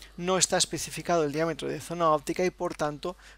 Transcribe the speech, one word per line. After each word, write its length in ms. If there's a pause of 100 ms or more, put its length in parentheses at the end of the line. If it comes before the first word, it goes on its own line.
(180)
No 180
está 220
especificado 680
el 80
diámetro 360
de 120
zona 300
óptica 340
y, 60
por 240
tanto, 420 (220)